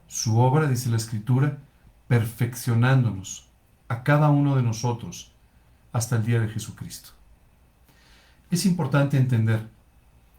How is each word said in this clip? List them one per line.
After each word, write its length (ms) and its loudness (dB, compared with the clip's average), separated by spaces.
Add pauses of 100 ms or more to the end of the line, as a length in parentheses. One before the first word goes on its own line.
su 320 -2
obra, 300 4
dice 220 -2
la 60 0
Escritura, 640 -2 (480)
perfeccionándonos 1400 0 (400)
a 140 -6
cada 260 4
uno 280 2
de 60 2
nosotros 720 -4 (600)
hasta 240 -2
el 80 0
día 160 2
de 80 -2
Jesucristo. 600 -12 (1400)
Es 160 0
importante 500 2
entender 520 2 (720)